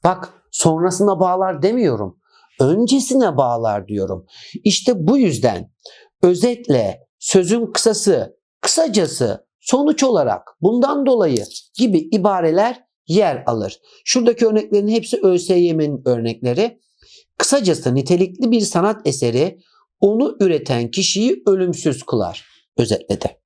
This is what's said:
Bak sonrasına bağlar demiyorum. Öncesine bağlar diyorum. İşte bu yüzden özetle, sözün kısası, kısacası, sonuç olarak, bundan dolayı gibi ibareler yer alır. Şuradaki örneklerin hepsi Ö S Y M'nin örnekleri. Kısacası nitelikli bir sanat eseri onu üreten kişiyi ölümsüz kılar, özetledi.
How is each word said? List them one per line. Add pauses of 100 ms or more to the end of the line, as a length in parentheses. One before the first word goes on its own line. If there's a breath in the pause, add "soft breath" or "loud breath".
Bak (180)
sonrasına
bağlar
demiyorum. (400 soft breath)
Öncesine
bağlar
diyorum. (380 loud breath)
İşte
bu
yüzden (520 loud breath)
özetle, (200)
sözün
kısası, (240)
kısacası, (120)
sonuç
olarak, (140)
bundan
dolayı (320)
gibi
ibareler (240)
yer
alır. (260 soft breath)
Şuradaki
örneklerin
hepsi
Ö
S
Y
M'nin
örnekleri. (560 soft breath)
Kısacası
nitelikli
bir
sanat
eseri (400 soft breath)
onu
üreten
kişiyi
ölümsüz
kılar, (320 soft breath)
özetledi.